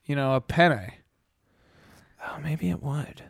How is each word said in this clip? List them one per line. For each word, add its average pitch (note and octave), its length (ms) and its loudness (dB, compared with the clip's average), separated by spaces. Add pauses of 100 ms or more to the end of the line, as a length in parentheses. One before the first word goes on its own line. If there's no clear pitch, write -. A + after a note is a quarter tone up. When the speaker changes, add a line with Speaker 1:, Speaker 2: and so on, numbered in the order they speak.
Speaker 1:
you C#3+ 100 -2
know, C3+ 200 2
a B2+ 60 2
penne. D3 500 2 (1300)
Speaker 2:
Oh, - 160 -12
maybe D#3+ 280 -2
it E3+ 140 -4
would. C#3+ 460 -6